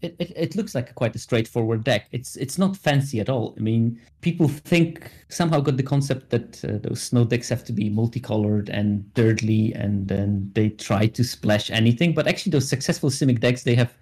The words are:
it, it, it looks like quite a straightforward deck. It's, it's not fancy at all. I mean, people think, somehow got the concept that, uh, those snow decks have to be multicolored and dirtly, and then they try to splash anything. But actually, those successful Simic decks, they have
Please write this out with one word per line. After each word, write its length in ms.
it, 180
it, 160
it 200
looks 200
like 200
quite 200
a 40
straightforward 640
deck. 280
It's, 240
it's 220
not 200
fancy 420
at 100
all. 280
I 40
mean, 380
people 260
think, 640
somehow 320
got 160
the 60
concept 460
that, 340
uh, 200
those 180
snow 240
decks 240
have 160
to 80
be 160
multicolored 800
and 440
dirtly, 600
and 340
then 460
they 160
try 380
to 160
splash 480
anything. 420
But 140
actually, 240
those 160
successful 420
Simic 300
decks, 240
they 120
have 260